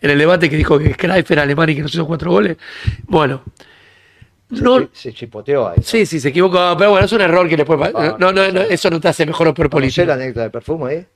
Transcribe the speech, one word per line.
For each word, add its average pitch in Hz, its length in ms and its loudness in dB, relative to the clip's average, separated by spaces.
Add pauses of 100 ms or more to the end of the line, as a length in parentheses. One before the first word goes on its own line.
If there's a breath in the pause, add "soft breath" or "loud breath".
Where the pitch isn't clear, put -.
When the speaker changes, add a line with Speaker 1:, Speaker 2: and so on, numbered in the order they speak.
Speaker 1:
en - 80 0
el 143 80 4
debate 165 320 2
que 143 80 -2
dijo 151 220 2
que 147 160 2
Cruyff 180 340 0
era 147 140 2
alemán 147 260 0
y 156 60 0
que 143 60 -8
nos 147 120 -8
hizo 160 140 -4
cuatro 165 240 -4
goles. 185 240 0 (500 loud breath)
Bueno, 139 380 0 (1120 soft breath)
Speaker 2:
Se - 80 -8
Speaker 1:
no 247 220 4
Speaker 2:
chi-, - 100 -8
se 117 200 -16
chipoteó 117 540 -4
ahí, 85 100 -6
¿no? 120 60 2
Speaker 1:
Sí, 220 220 0
sí, 160 160 -6
se 139 80 -2
equivocó, 180 480 2
pero 202 140 4
bueno, 196 140 4
es 185 60 -4
un 220 80 0
error 175 300 2
que 160 80 2
le 147 80 2
puede 151 260 0
pa-, - 100 -4
Speaker 2:
Ah, 156 160 -2
Speaker 1:
no, 180 140 2
no, 190 180 2
no, 185 120 -2
Speaker 2:
sí. 214 80 0
Speaker 1:
eso 180 200 0
no 165 120 -2
te 175 80 0
hace 160 160 0
mejor 165 240 0
o 151 40 0
peor 147 160 -2
Speaker 2:
¿Conocés 135 240 0
Speaker 1:
político. 175 140 2
Speaker 2:
la 156 60 0
anécdota 127 300 -6
de 107 80 -6
Perfumo 143 340 -8
ahí? 156 200 -8 (100)